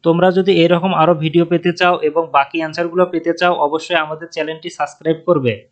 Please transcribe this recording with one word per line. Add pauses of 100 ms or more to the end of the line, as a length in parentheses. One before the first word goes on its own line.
তোমরা
যদি
এরকম
আরও
ভিডিও
পেতে
চাও
এবং
বাকি
অ্যান্সারগুলো
পেতে
চাও,
অবশ্যই
আমাদের
চ্যানেলটি
সাবস্ক্রাইব
করবে।